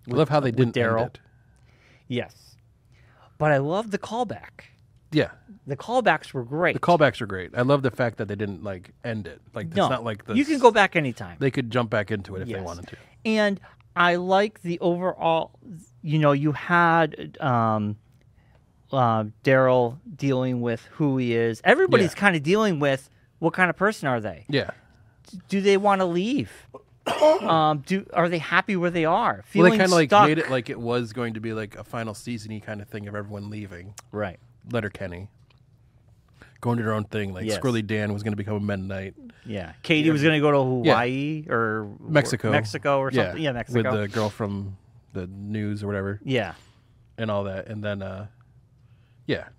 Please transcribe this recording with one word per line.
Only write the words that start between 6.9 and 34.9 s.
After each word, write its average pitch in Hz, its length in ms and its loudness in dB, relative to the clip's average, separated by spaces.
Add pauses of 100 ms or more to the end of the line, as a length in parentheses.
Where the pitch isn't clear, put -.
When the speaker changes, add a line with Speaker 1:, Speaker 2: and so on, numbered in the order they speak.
Speaker 1:
were 117 60 -6
great. 95 300 -8
I 123 60 2
love 135 200 2
the 131 80 0
fact 120 280 -4
that 107 100 -6
they 104 80 -6
didn't, 101 260 -6
like, 95 300 -12 (100)
end 110 240 -8
it. - 140 -18 (140)
Like, 101 140 -8
it's 165 80 -10
Speaker 2:
No, 175 120 2
Speaker 1:
not 127 160 -4
like 110 240 -6
Speaker 2:
you 113 60 -4
Speaker 1:
this 277 140 0
Speaker 2:
can 302 100 0
go 240 120 10
back 208 240 6
anytime. 113 460 -4
Speaker 1:
They 139 100 2
could 127 200 -2
jump 120 200 0
back 107 200 -2
into 95 260 -6
it 95 60 -6
if 123 60 -8
they 110 60 -8
Speaker 2:
Yes. 95 100 -8
Speaker 1:
wanted 87 240 -12
to. - 80 -16 (280)
Speaker 2:
And 214 360 0 (360)
I 175 200 4
like 190 460 0
the 170 180 -4
overall, 175 720 0 (500)
you 156 160 0
know, 147 140 6
you 143 200 2
had, 165 880 2
um, 110 560 0 (960)
uh, 113 320 2 (200)
Daryl 127 540 4 (180)
dealing 127 440 0
with 117 220 -2 (100)
who 139 260 0
he 120 160 0
is. 117 300 0
Everybody's 226 500 4
Speaker 1:
Yeah. - 60 -12
Speaker 2:
kinda 190 200 2
dealing 185 400 2
with 139 280 0 (300)
what 160 160 0
kind 185 160 2
of 160 60 -6
person 196 320 -2
are 123 120 0
they? 98 280 -10
Speaker 1:
Yeah. 135 220 0 (600)
Speaker 2:
D-, 185 180 -16
do 196 120 -2
they 196 160 4
wanna 190 300 2
leave? 180 680 -4
<coughs> - 80 -20 (260)
Um, 165 800 4
do, 190 280 -2
are 170 160 2
they 175 80 -2
happy 185 380 0
where 175 140 0
they 170 140 0
are? 180 280 2
Speaker 1:
Well, 101 40 -10
they 98 120 -16
Speaker 2:
Feeling 175 240 8
Speaker 1:
kinda, 190 220 4
like, 160 140 6
Speaker 2:
stuck. 208 180 8
Speaker 1:
made 156 120 2
it 156 120 -2
like 131 200 -2
it 113 100 -10
was 117 320 -2
going 117 220 -6
to 110 60 -10
be, 113 120 -6
like, 107 240 -8
a 95 80 -14
final 113 300 -8
season-y 107 500 -10
kinda 104 220 -10
thing 104 220 -12
of 101 60 -10
everyone 104 360 -10
leaving 98 420 -14 (180)
Speaker 2:
Right. 101 280 -4 (340)
Speaker 1:
Letterkenny. 98 560 -6 (1300)